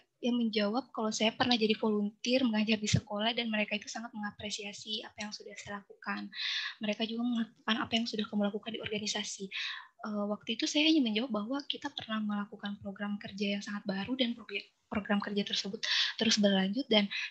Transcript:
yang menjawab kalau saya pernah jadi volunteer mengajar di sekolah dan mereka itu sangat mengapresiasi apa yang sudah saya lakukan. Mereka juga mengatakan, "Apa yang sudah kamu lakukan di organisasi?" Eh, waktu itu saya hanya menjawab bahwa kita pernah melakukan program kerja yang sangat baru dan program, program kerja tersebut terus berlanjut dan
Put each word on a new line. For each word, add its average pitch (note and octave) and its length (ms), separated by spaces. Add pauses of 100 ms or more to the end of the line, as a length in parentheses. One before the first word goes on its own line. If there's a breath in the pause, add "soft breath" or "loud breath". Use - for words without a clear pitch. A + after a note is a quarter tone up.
(180)
yang A#3+ 160
menjawab A3 560
kalau G#3+ 240
saya A3 160
pernah B3 240
jadi A3 240
volunteer A3 640
mengajar G#3+ 320
di G#3 160
sekolah G#3+ 480
dan A#3+ 160
mereka G#3 240
itu - 80
sangat A#3 240
mengapresiasi G#3 960
apa - 160
yang G#3 80
sudah G#3 240
saya G3+ 240
lakukan. G3+ 480 (560 loud breath)
Mereka G#3+ 240
juga A3+ 160
mengatakan, A#3 560
"Apa - 160
yang A3+ 160
sudah G#3 160
kamu G3+ 240
lakukan G#3+ 240
di - 80
organisasi?" G3+ 640 (520 loud breath)
Eh, G#3 320
waktu G#3 280
itu D#4 80
saya D4+ 240
hanya D#4+ 160
menjawab A3 240
bahwa A3 360
kita C#4+ 280
pernah A3 280
melakukan G#3 600
program G3+ 360
kerja G3+ 400
yang G3+ 40
sangat G#3 240
baru G3 320
dan A#3 160
program, G3+ 280 (280)
program G#3 320
kerja G3+ 200
tersebut - 400 (360 loud breath)
terus A3+ 200
berlanjut G3+ 520
dan G#3 160 (240 loud breath)